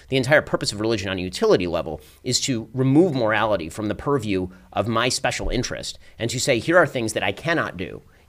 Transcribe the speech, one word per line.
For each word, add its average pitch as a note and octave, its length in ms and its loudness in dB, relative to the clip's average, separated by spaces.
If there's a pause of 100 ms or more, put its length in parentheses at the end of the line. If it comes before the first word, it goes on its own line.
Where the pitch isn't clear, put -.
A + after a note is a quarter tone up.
the C3 80 0
entire C3+ 260 4
purpose - 300 -4
of G2+ 80 -6
religion G#2+ 280 -2
on F#2+ 120 -2
a - 20 -4
utility F#2 460 2
level D#2+ 320 -4 (240)
is B2 160 -2
to A2+ 340 -4
remove C3+ 400 4
morality G#2+ 540 2
from G#2+ 180 -6
the G#2 80 -2
purview G#2 540 -2 (240)
of G2+ 160 -2
my A#2 200 2
special A#2+ 420 -2
interest - 480 -4 (200)
and A#2 100 -2
to B2 120 -4
say, B2+ 180 2
here E3 180 2
are E3+ 100 8
things A#2 260 -2
that G#2+ 100 -2
I G2 80 0
cannot C3 460 -4
do, C2+ 260 -10 (260)